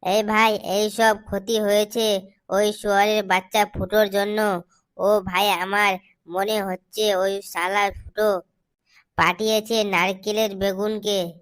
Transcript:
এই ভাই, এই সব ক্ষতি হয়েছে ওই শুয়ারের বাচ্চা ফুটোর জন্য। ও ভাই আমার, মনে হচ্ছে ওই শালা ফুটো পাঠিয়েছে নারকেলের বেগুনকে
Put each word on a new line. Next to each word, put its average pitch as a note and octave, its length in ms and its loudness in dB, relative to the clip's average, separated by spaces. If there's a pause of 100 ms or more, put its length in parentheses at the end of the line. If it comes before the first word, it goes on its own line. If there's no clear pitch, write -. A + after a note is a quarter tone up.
এই G3 180 0 (100)
ভাই, A3 200 4 (260)
এই G#3+ 140 0
সব A3 240 2 (140)
ক্ষতি G3 280 -4 (100)
হয়েছে G#3 400 2 (420)
ওই G3+ 240 2
শুয়ারের G#3 580 2
বাচ্চা F#3 320 0 (120)
ফুটোর G#3 320 2 (100)
জন্য। G#3 220 0 (580)
ও F#3 120 0 (200)
ভাই F#3 180 2 (180)
আমার, G3+ 280 2 (420)
মনে G3+ 220 -2 (100)
হচ্ছে F#3 380 -6 (180)
ওই G3 100 0 (200)
শালা F#3+ 320 0 (140)
ফুটো - 300 -2 (920)
পাঠিয়েছে G#3+ 580 0 (160)
নারকেলের G3 680 0
বেগুনকে G3+ 580 -2 (240)